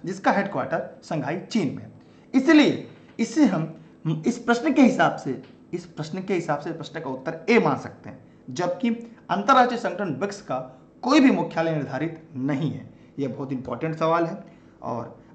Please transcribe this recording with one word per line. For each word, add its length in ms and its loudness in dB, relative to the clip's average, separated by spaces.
जिसका 280 0
headquarter 720 -4
शंघाई 360 -4
चीन 360 -2
में 60 -12
है। 100 -18
इसलिए 540 6
इसे 280 2
हम 800 -2
इस 140 0
प्रश्न 320 0
के 100 6
हिसाब 340 4
से, 260 -6
इस 140 -8
प्रश्न 360 -8
के 120 -2
हिसाब 260 -2
से 120 -6
प्रश्न 280 -10
का 100 -6
उत्तर 380 -8
ए 120 8
मान 180 2
सकते 320 -14
हैं, 140 -20
जबकि 400 -2
अंतर्राष्ट्रीय 500 4
संगठन 340 -4
ब्रिक्स 280 -6
का 160 -6
कोई 180 6
भी 120 8
मुख्यालय 420 0
निर्धारित 480 -6
नहीं 340 -2
है। 180 -10
यह 100 -2
बहुत 240 -8
important 440 -6
सवाल 280 2
है 200 -8
और 340 -8